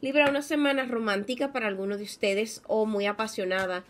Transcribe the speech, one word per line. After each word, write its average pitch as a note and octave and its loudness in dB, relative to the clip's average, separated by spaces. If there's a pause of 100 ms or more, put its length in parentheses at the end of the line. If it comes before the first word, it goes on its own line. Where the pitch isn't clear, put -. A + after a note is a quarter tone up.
Libra, C#4 4
una C#4+ 0
semana C#4+ 0
romántica A#3 -2
para A#3+ -2
algunos G3 -2
de G#3 -8
ustedes G#3 -2
o G#3+ 2
muy G#3 0
apasionada. F#3+ -2